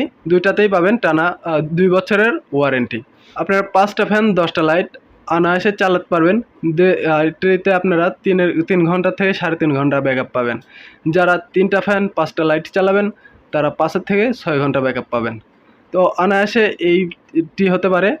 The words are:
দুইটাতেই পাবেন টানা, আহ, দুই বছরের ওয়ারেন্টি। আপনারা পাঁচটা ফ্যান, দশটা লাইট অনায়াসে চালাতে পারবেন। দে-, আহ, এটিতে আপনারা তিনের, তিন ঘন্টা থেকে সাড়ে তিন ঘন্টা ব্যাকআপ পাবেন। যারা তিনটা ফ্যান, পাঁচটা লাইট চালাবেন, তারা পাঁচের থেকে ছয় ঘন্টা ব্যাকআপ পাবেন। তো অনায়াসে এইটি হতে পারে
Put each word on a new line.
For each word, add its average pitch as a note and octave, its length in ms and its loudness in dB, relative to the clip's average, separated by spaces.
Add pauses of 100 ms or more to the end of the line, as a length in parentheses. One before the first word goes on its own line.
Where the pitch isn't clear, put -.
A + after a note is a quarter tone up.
(280)
দুইটাতেই F#3+ 400 2
পাবেন G3 300 2
টানা, D#3+ 280 0
আহ, E3+ 360 -2
দুই E3 280 0
বছরের G3+ 440 2 (200)
ওয়ারেন্টি। C3 460 0 (360)
আপনারা F#3+ 260 0
পাঁচটা G3+ 440 0
ফ্যান, G#3+ 280 2
দশটা E3+ 300 0
লাইট E3+ 260 0 (380)
অনায়াসে F3 440 0
চালাতে F#3 380 -2
পারবেন। F3 280 2 (280)
দে-, E3+ 420 2
আহ, D#3 140 2
এটিতে F#3 520 0
আপনারা F3+ 320 2 (180)
তিনের, F#3 260 2 (120)
তিন F3+ 240 0
ঘন্টা F3+ 260 0
থেকে F#3+ 220 -2
সাড়ে E3+ 220 -4
তিন D#3+ 200 0
ঘন্টা C#3 260 0
ব্যাকআপ C3 320 -2
পাবেন। A#2+ 240 -2 (520)
যারা F3 280 2 (160)
তিনটা F#3+ 280 0
ফ্যান, G3+ 260 0
পাঁচটা D#3+ 360 -4
লাইট D#3+ 220 0 (100)
চালাবেন, G3 320 0 (440)
তারা D3 180 0
পাঁচের D#3+ 320 -4
থেকে G3+ 320 0
ছয় D3+ 260 -4
ঘন্টা C#3 220 0
ব্যাকআপ B2+ 280 -4
পাবেন। A2+ 260 -4 (580)
তো F3+ 60 0 (180)
অনায়াসে G3+ 460 0 (160)
এইটি F3 880 -2
হতে F3+ 200 0
পারে F#3 200 2 (100)